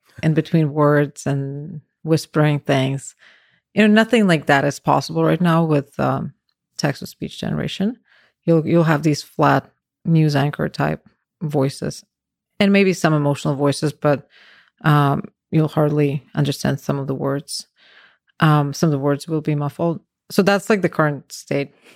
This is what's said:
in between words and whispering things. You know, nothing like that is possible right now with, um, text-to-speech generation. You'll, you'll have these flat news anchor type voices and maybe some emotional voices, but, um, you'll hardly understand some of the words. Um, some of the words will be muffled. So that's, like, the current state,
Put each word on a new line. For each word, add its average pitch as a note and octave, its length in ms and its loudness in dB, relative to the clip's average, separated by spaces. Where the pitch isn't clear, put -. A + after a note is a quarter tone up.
in D#3+ 120 2
between D#3 400 0
words D3 520 2
and C#3+ 540 -6
whispering D3+ 580 0
things. C3+ 560 -4
You G#3+ 160 4
know, G#3 60 6
nothing A3 320 4
like D#3+ 180 2
that C#3+ 220 2
is C#3 120 -2
possible D#3 460 0
right D#3+ 160 0
now E3 240 2
with, D3+ 340 -2
um, C3+ 360 -4
text-to-speech - 640 -8
generation. - 580 -4
You'll, E3 240 2
you'll E3+ 160 2
have D#3 220 0
these D3+ 180 0
flat C#3 480 0
news D#3 300 2
anchor D3 340 -2
type D3+ 400 -6
voices D3 640 -4
and G3 140 2
maybe G3 200 4
some D#3 220 0
emotional C#3+ 400 0
voices, C#3+ 380 0
but, - 360 -2
um, C#3+ 400 2
you'll D#3 160 2
hardly D3+ 560 0
understand C#3 460 -2
some C#3+ 180 -4
of C3+ 80 -6
the C3+ 80 -6
words. C#3 540 -6
Um, D3 340 4
some E3+ 140 0
of - 20 2
the C#3+ 80 0
words C#3+ 300 -2
will D#3 120 -2
be D3+ 140 -2
muffled. D3 460 -4
So G3+ 100 2
that's, G3 260 0
like, G#3 140 2
the F#3 60 0
current D3 420 -2
state, C#3+ 420 -6